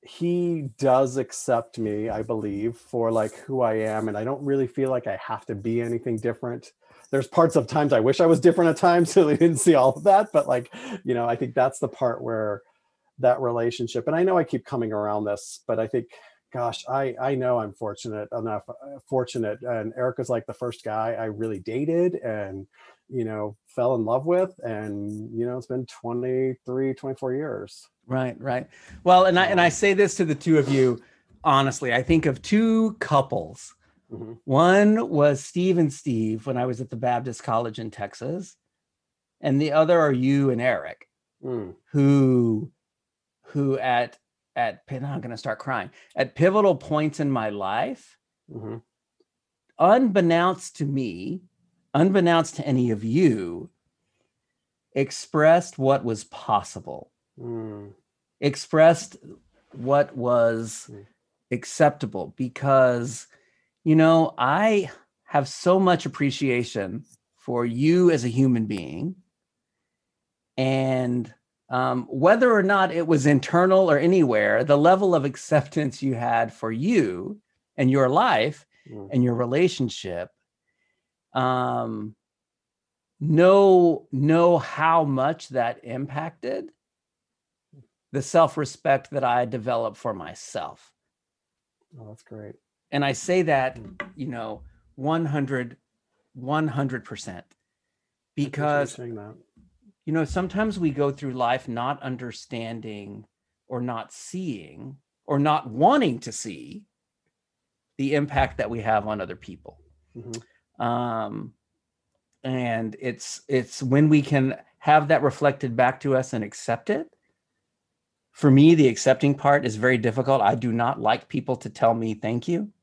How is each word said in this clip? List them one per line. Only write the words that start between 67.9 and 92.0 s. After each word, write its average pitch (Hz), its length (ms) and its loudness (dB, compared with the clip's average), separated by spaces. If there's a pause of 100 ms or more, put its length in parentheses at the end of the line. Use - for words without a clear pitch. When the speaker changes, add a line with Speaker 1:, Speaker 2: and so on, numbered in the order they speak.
Speaker 2:
as 139 140 0
a 123 40 0
human 120 380 2
being. 98 500 -8 (1400)
And, 131 760 -2 (380)
um, 127 400 -2
whether 220 420 4
or 208 100 4
not 190 300 2
it 165 140 -2
was 151 200 2
internal 180 640 4
or 147 80 4
anywhere, 123 640 4
the 143 120 4
level 185 380 4
of 143 100 2
acceptance 143 800 -2
you 135 120 -2
had 117 380 0
for - 180 -8
you 123 720 -2 (360)
and 131 140 2
your 131 180 4
life 151 580 0 (240)
Speaker 1:
Mm. 104 220 -16
Speaker 2:
and 123 120 2
your 120 100 2
relationship, 120 960 -2 (1000)
um, 120 840 -4 (1040)
know, 175 880 6
know 160 480 4
how 160 460 2
much 139 460 -2
that 120 340 -4
impacted 135 880 -10 (1400)
the 147 100 -4
self-respect 147 920 0
that 143 100 -4
I 123 220 0
developed 117 520 -4
for 117 160 -8
myself. 87 800 -12 (1040)
Speaker 1:
Oh, 110 120 -20